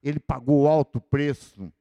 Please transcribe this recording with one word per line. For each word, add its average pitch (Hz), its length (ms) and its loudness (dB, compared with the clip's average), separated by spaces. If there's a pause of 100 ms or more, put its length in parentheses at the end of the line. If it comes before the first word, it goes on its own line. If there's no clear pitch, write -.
ele 147 160 -4
pagou 139 480 0
alto 151 320 0
preço. 135 720 -6 (100)